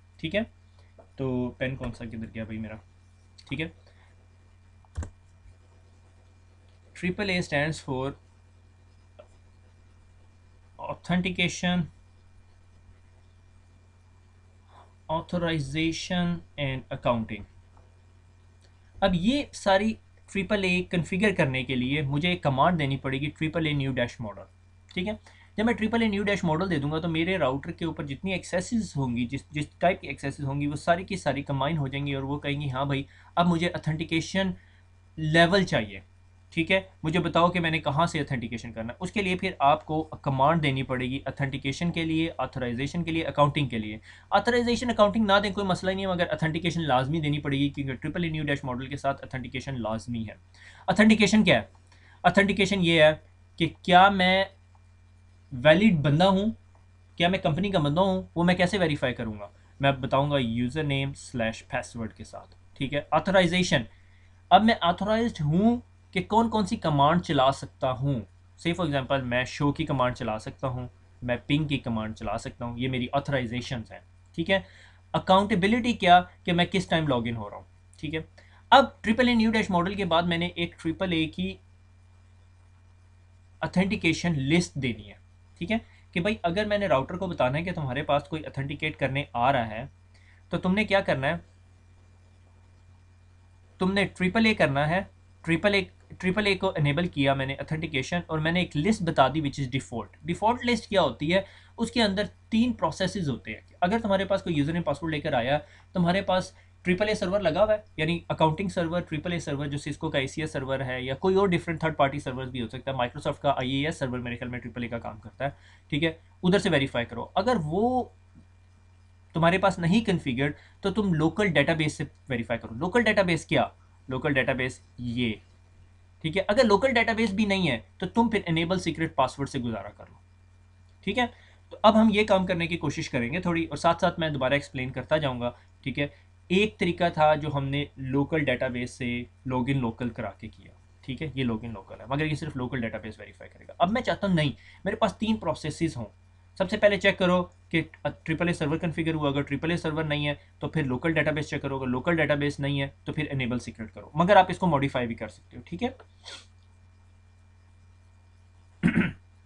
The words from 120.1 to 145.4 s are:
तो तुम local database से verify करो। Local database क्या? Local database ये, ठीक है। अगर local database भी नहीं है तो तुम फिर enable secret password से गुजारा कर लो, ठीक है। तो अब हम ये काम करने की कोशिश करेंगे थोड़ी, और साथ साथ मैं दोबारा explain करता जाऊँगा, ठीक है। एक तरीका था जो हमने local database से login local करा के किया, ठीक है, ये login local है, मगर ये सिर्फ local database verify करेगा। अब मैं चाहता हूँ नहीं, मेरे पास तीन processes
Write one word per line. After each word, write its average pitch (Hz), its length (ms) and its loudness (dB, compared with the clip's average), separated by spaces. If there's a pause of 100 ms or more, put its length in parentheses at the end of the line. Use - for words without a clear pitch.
तो 196 80 2
तुम 196 220 0
local 160 380 2
database 151 460 2
से 151 100 -6 (220)
verify 117 280 -2
करो। 110 200 -12
Local 185 260 0
database 190 420 2
क्या? 120 260 0 (360)
Local 135 260 -2
database 127 480 0 (180)
ये, 120 300 -2 (920)
ठीक 160 120 -4
है। 190 80 2
अगर 226 220 4
local 214 260 4
database 226 420 0
भी 208 120 0
नहीं 190 220 2
है 120 100 0 (220)
तो 190 80 -4
तुम 233 220 2
फिर 214 200 -2
enable 170 300 0
secret 160 360 -4
password 131 340 -2
से 139 100 -6
गुजारा 110 320 -6
कर - 120 -20
लो, - 160 -20 (880)
ठीक 214 100 -2
है। 247 80 2 (460)
तो - 80 -14
अब 214 160 6
हम 220 160 8
ये 208 120 4
काम 190 220 4
करने 170 220 -2
की 170 100 -2
कोशिश 147 300 -4
करेंगे 127 340 -2
थोड़ी, 165 240 0
और 147 120 -8
साथ 170 240 2
साथ 175 180 0
मैं 160 140 -2
दोबारा 131 220 0
explain 135 360 -6
करता 123 260 -2
जाऊँगा, 123 380 -4 (280)
ठीक 127 140 -6
है। 143 140 -4 (380)
एक 208 300 2
तरीका 170 300 0
था 156 260 4
जो 147 140 -4
हमने 139 380 -2 (120)
local 139 420 0
database 123 520 -2
से 123 160 -6 (400)
login 131 320 0
local 117 300 -4
करा 110 180 -8 (120)
के 110 60 -14
किया, - 240 -20 (340)
ठीक 127 160 -10
है, 147 140 -8
ये 131 100 -2
login 113 300 -4
local - 240 -16
है, 113 100 -16
मगर 147 160 -2
ये 151 100 -2
सिर्फ 151 220 -8
local 127 240 -4
database 110 380 -8
verify 104 280 -20
करेगा। - 340 -20
अब 180 100 4
मैं 247 100 0
चाहता 196 260 -2
हूँ 185 80 4
नहीं, 151 180 2 (320)
मेरे 208 120 -2
पास 202 220 0
तीन 214 180 0
processes 156 600 -4